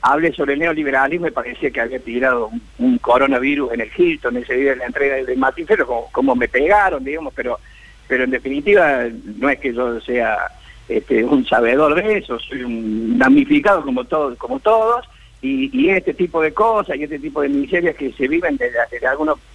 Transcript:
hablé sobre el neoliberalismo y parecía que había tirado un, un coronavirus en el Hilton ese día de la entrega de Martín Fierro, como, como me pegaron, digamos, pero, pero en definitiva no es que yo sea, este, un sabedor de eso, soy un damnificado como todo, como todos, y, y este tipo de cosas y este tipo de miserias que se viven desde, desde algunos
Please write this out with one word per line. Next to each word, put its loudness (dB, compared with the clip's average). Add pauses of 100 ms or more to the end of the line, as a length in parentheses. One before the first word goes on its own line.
hablé 2
sobre -2
el -2
neoliberalismo 0
y -4
parecía -6
que -8
había -4
tirado -2
un, -8 (160)
un 2
coronavirus 2
en -4
el -6
Hilton 2
ese -4
día 2
de 0
la -8
entrega -2
de -4
Martín 0
Fierro, 2
como, -6
como 2
me 0
pegaron, 2
digamos, -8
pero, -6 (480)
pero 0
en -2
definitiva 2 (340)
no -2
es -2
que -4
yo -4
sea, -2 (420)
este, 0
un 2
sabedor 4
de 0
eso, -6
soy -10
un -4
damnificado 4
como -2
todo, -2
como -8
todos, 2 (360)
y, -2
y 2
este 0
tipo -2
de 0
cosas 0
y -6
este -8
tipo -6
de 0
miserias 0
que -6
se -4
viven -2
desde, -2 (140)
desde -4
algunos -2 (160)